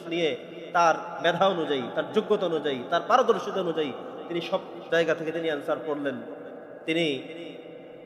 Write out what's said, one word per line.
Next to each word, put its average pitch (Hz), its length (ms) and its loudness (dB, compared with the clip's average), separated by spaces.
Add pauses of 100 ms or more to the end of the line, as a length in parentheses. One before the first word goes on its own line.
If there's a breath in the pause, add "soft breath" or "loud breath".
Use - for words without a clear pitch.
নিয়ে 165 280 2 (360)
তার 170 220 8 (280)
মেধা 170 240 6
অনুযায়ী, 151 360 2 (120)
তার 151 180 -2
যোগ্যতা 202 340 2
অনুযায়ী, 147 440 0
তার 170 180 2
পারদর্শিতা 208 520 4
অনুযায়ী 156 320 0 (360)
তিনি 170 120 -2
সব 185 200 -2 (300)
জায়গা 160 240 4
থেকে 160 180 -4
তিনি 165 180 0
আনসার 147 260 0 (100)
পড়লেন, 143 280 -2 (720)
তিনি 160 360 2 (840)